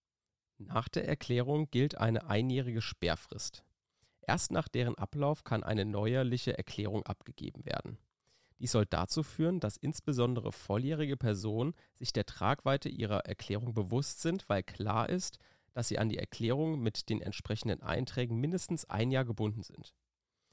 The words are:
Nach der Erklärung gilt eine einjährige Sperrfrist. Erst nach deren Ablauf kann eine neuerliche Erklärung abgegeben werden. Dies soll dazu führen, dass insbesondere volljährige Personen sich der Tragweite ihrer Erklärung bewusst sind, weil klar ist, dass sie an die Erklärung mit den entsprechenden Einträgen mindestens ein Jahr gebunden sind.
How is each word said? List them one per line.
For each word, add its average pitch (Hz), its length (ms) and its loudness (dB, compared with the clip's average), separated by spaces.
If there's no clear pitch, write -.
Nach 110 300 -2
der - 200 -2
Erklärung 143 640 0
gilt 135 260 2
eine 113 300 2
einjährige 123 520 2
Sperrfrist. - 840 -4
Erst - 320 0
nach - 160 0
deren 120 260 0
Ablauf 147 480 -2
kann 110 220 0
eine 107 200 2
neuerliche 117 720 0
Erklärung 101 480 -2
abgegeben - 600 -8
werden. - 340 -6
Dies 123 100 -4
soll 107 160 4
dazu 95 380 0
führen, 170 340 0
dass 107 180 -2
insbesondere 123 760 0
volljährige 139 640 0
Personen 110 580 0
sich - 180 -6
der 107 140 2
Tragweite 135 640 0
ihrer 104 380 0
Erklärung 113 480 -4
bewusst 110 460 0
sind, 170 280 0
weil 98 140 4
klar 107 460 0
ist, - 300 -2
dass 120 140 -2
sie - 140 0
an 113 80 4
die 104 100 -2
Erklärung 143 600 0
mit - 280 -2
den 107 140 0
entsprechenden - 580 -2
Einträgen 123 580 0
mindestens 165 480 -2
ein 117 260 2
Jahr 131 120 4
gebunden 107 380 0
sind. - 320 -16